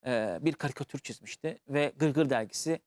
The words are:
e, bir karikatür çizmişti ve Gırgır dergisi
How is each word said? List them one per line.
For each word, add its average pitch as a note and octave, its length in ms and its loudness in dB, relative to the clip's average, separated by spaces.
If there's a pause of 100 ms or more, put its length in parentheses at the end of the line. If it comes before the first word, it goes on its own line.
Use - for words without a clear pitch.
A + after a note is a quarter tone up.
e, A2 340 0
bir D3+ 140 2
karikatür - 440 -6
çizmişti - 600 -10 (100)
ve D3 280 2
Gırgır D3 340 4
dergisi B2+ 560 -2